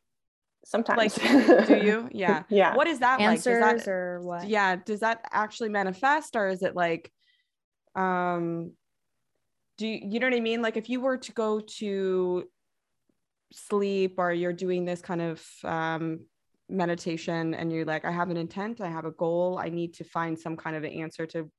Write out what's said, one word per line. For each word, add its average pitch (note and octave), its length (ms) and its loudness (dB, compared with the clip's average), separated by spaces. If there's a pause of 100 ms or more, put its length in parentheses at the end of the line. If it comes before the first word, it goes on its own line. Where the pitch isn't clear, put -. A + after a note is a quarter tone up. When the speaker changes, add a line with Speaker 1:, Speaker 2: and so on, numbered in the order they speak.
(640)
Speaker 1:
Sometimes. A3 540 0
Speaker 2:
Like, A#3+ 480 8
do B3 100 8
Speaker 1:
<laughs> G#3 80 2
Speaker 2:
you? A3+ 280 2
Yeah. F3 380 2
Speaker 1:
Yeah. F#3+ 260 6
Speaker 2:
What D4 100 4
is D#4 140 -2
that B3+ 180 4
like? A3 240 4
Does - 20 -8
that A#3 160 4 (160)
Speaker 3:
Answers A3+ 120 -6
or F3+ 340 -4
what? F3 260 -6
Speaker 2:
Yeah. G3 280 2
Does G3+ 240 -6
that A3+ 320 0
actually G#3+ 380 -2
manifest, G#3 680 0
or G3+ 120 2
is F#3+ 140 -2
it F#3 140 -2
like, E3 340 0 (840)
um, F3 800 -2 (1040)
do G#3+ 80 -4
you, A3 160 -4
you G#3 180 -4
know B3+ 60 2
what B3+ 100 2
I A#3+ 40 0
mean? A3+ 200 -2
Like, A3+ 160 -2
if A3 140 -4
you B3 100 -2
were B3+ 160 0
to C4 160 -14
go G#3+ 280 0 (180)
to F#3 680 -2 (1080)
sleep, G3 680 -2
or F3 140 0
you're F3 200 -2
doing F3+ 320 -2
this F3 160 -4
kind F3 220 -6
of, E3 220 -6 (200)
um, D#3+ 560 -4 (480)
meditation, E3+ 840 -2
and E3 180 -4
you're D#3+ 120 -4
like, D#3 200 -4
"I E3+ 80 -2
have F3 180 -2
an E3+ 60 -2
intent, G3+ 440 -6
I F#3 80 -6
have D#3+ 180 -8
a D#3+ 40 -6
goal, F3 480 0
I E3 120 -4
need E3+ 240 -6
to E3 100 -16
find E3 340 -4
some E3 180 -8
kind D#3+ 200 -6
of D3+ 80 -6
an - 80 -8
answer D#3+ 360 -8
to D#3+ 300 -8